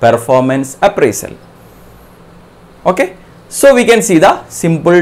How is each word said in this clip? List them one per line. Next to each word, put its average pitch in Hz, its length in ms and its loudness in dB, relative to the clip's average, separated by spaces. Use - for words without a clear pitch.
performance 131 800 -2
appraisal. - 500 -2
Okay, 190 300 -2
so 277 240 4
we 247 80 2
can 226 180 2
see 180 160 0
the 196 300 0
simple 165 540 -2